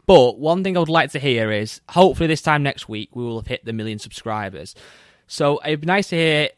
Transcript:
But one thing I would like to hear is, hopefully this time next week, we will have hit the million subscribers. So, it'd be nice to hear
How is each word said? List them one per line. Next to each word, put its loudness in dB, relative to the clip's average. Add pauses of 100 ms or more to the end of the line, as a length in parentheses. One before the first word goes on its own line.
But 8
one 0
thing -2
I 2
would 0
like 2
to -6
hear 0
is, -4 (100)
hopefully 4
this -2
time 0
next -6
week, -10
we -6
will -6
have -12
hit -8
the -8
million -6
subscribers. -10 (540)
So, 0
it'd -4
be -10
nice 0
to -4
hear 0